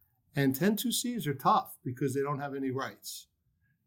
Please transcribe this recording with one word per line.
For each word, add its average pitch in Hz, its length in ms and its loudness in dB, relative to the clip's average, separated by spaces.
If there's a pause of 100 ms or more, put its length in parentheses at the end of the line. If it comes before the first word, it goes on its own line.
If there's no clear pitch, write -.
(360)
And 135 200 4
ten 190 200 4
two 233 160 -2
Cs 226 360 -2
are 143 60 0
tough 180 500 2
because 123 300 -2
they 139 80 0
don't 143 180 -2
have 139 160 -6
any 135 140 -2
rights. - 580 -6 (600)